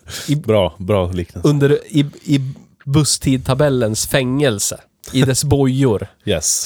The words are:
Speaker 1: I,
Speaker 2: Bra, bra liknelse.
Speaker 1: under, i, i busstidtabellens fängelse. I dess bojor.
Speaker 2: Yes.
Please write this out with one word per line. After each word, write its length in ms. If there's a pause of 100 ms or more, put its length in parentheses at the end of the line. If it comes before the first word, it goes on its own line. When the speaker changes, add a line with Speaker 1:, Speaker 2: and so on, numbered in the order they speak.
(280)
Speaker 1:
I, 80
Speaker 2:
Bra, 420
bra 340
liknelse. 380
Speaker 1:
under, 380
i, 120 (240)
i 160 (460)
busstidtabellens 1200
fängelse. 760 (320)
I 80
dess 220
bojor. 640 (180)
Speaker 2:
Yes. 400